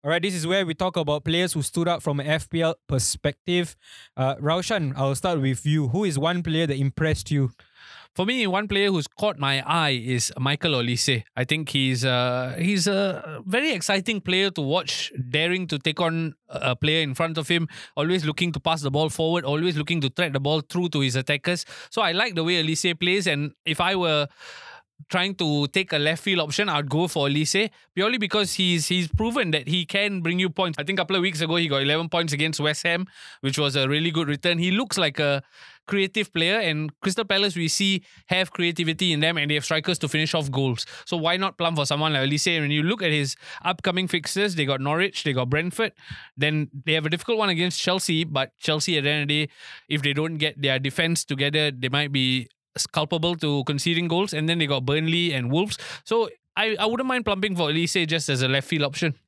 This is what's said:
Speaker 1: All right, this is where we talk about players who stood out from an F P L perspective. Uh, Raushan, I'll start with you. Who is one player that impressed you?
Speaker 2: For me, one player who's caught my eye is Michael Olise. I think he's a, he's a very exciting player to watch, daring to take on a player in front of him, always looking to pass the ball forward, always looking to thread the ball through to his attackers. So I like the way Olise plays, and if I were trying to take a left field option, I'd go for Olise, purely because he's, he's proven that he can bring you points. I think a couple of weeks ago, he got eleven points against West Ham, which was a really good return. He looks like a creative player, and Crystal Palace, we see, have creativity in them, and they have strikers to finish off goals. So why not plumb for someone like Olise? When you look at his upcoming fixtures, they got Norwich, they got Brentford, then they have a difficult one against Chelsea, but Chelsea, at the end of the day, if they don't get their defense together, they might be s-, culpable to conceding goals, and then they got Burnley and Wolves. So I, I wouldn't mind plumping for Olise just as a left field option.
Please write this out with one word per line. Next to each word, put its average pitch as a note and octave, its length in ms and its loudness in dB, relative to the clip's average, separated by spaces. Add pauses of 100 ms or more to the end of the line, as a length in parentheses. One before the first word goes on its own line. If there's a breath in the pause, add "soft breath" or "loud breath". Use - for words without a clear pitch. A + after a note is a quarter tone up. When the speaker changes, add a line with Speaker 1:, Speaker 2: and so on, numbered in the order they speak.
Speaker 1:
All C#3+ 60 0
right, E3+ 120 2
this F#3+ 120 0
is E3 120 -4
where F#3+ 180 2
we D#3 100 -4
talk F#3 220 -2
about D3 280 0
players E3+ 280 2
who D3+ 100 -2
stood E3+ 260 0
out E3+ 140 0
from C#3+ 180 0
an C#3 60 -4
F D3+ 220 0
P E3 140 0
L E3 140 2 (120)
perspective. E3 880 0 (400 loud breath)
Uh, C3 200 0
Raushan, D#3+ 600 0
I'll C3+ 180 2
start E3+ 260 0
with C3+ 260 0
you. D3+ 220 2
Who F3 160 2
is D3+ 140 0
one E3+ 240 0
player D#3+ 240 0
that C#3 100 0
impressed C#3+ 540 0
you? C3+ 200 2 (640 loud breath)
Speaker 2:
For F3+ 100 0
me, A#3 220 2
one G3 200 0
player G3 240 2
who's E3 180 2
caught G3+ 300 -2
my C#3 280 2
eye D3 360 2
is B2 360 0
Michael C#3+ 340 2
Olise. A#2+ 500 2 (140)
I B2+ 80 0
think D#3 240 0
he's C3 340 2
a, B2+ 560 0
he's F3+ 280 2
a F#3+ 580 -2
very B3+ 280 0
exciting G3 500 0
player F#3+ 300 2
to D#3+ 100 -4
watch, C#3+ 500 -2 (160)
daring E3+ 380 0
to D#3 120 -4
take D#3 220 -2
on E3 340 0 (140)
a C3 260 -2
player D#3 280 2
in C#3+ 100 -2
front E3 240 -2
of D#3 120 -4
him, E3+ 200 2 (260 loud breath)
always E3 300 0
looking D#3+ 280 0
to D3 80 -6
pass D#3+ 200 0
the C#3+ 100 -2
ball D3+ 200 2
forward, E3 340 0
always D3+ 320 0
looking D#3 240 0
to C3+ 80 0
thread D#3+ 240 -2
the C3+ 80 0
ball D3 220 2
through F3+ 280 -2
to D3+ 100 0
his C3 140 2
attackers. D3 520 -2 (240 loud breath)
So A3+ 100 -2
I F#3 120 2
like G3+ 240 0
the D#3+ 80 0
way E3+ 200 2
Olise D#3+ 340 0
plays, F3+ 280 0
and D3 260 0 (140)
if E3 160 0
I F#3+ 140 2
were D#3 320 2 (840 loud breath)
trying F#3 240 0
to D3 320 0
take F#3 260 0
a D#3 60 0
left D#3 240 0
field F#3+ 180 2
option, D#3+ 300 0
I'd D3 180 0
go D#3 200 2
for C#3+ 200 0
Olise, D3 400 2 (260 soft breath)
purely G#3+ 220 0
because G#3 380 0
he's, F3 340 2
he's F3+ 200 0
proven A#3 420 0
that D3+ 180 0
he F3 160 0
can G3 380 -2
bring E3+ 160 0
you F#3 100 2
points. F3 300 -2
I D3 60 -6
think F#3+ 140 -2
a F#3 40 0
couple F#3+ 140 0
of F3+ 60 2
weeks F3 200 0
ago, D#3+ 140 0
he E3+ 120 2
got C#3 140 2
eleven D#3 260 0
points E3+ 240 0
against D#3 280 -2
West D3 240 0
Ham, E3+ 200 0 (380 loud breath)
which C3+ 160 0
was C#3+ 180 2
a C3+ 100 2
really D3+ 240 2
good D#3+ 160 0
return. D3 300 0
He F3 140 2
looks G#3+ 260 0
like D3+ 220 0
a C#3+ 240 2 (440 loud breath)
creative G3 460 0
player, F3 260 2
and D#3 320 -2 (100)
Crystal G3 260 -2
Palace, G3 280 0
we E3 140 -2
see, F#3+ 340 2 (240 loud breath)
have F#3 240 0
creativity E3+ 600 0
in D3 80 2
them, E3 160 2
and D3 140 0
they D3 40 2
have C#3+ 120 -2
strikers D#3+ 320 0
to D3+ 100 -2
finish D#3 260 0
off D3 160 0
goals. C3 340 0 (200 loud breath)
So F3+ 140 -4
why E3 180 0
not F#3+ 220 -2
plumb E3+ 180 0
for D3 80 2
someone D3+ 300 0
like C3+ 140 2
Olise? D#3 300 2
When D3 140 0
you D3+ 100 2
look G3 200 0
at E3 100 2
his C#3+ 240 0 (280 loud breath)
upcoming F3+ 440 -2
fixtures, F#3+ 480 -2
they D3+ 80 2
got C3+ 160 0
Norwich, E3 440 0
they C#3+ 100 0
got B2+ 160 0
Brentford, F3 420 0 (460 loud breath)
then D3+ 320 0 (160)
they D#3 80 2
have D#3+ 120 0
a D#3+ 40 0
difficult G#3+ 280 0
one G#3 120 2
against F3 300 0
Chelsea, F3+ 440 0
but C#3 320 -2
Chelsea, D#3 420 0
at C#3 60 0
the C#3+ 60 2
end D3+ 120 0
of C#3+ 60 -4
the D3 180 2
day, - 60 -12 (380 loud breath)
if F3 120 0
they C#3+ 120 2
don't D#3 240 -2
get D3 220 -2
their C3+ 200 2
defense E3 440 0
together, D3 460 0
they B2+ 200 -4
might C#3+ 200 0
be B2+ 380 0 (280)
s-, - 100 -4
culpable E3+ 500 0
to C#3+ 280 0
conceding E3 440 0
goals, F3+ 240 0
and D#3+ 160 -2
then E3+ 100 0
they D#3 80 2
got C#3 200 0
Burnley D#3+ 460 2
and B2 180 -2
Wolves. F3+ 260 0 (280 loud breath)
So A3 240 0 (280)
I, G#3+ 220 0
I G#3 80 0
wouldn't A#3+ 220 0
mind B3 160 -2
plumping G3 320 0
for E3 140 2
Olise E3 360 0
just D#3 220 -2
as C3 140 2
a C3 60 2
left C3+ 200 0
field D3+ 160 0
option. C#3+ 300 -2 (140)